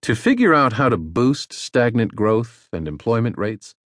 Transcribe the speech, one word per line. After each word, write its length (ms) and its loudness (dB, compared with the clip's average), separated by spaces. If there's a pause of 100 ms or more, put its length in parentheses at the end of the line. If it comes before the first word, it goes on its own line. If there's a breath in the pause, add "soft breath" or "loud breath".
To 120 0
figure 380 2
out 220 4
how 160 2
to 80 0
boost 560 -2
stagnant 600 0
growth 600 -2
and 120 -6
employment 520 -2
rates 360 -8 (140)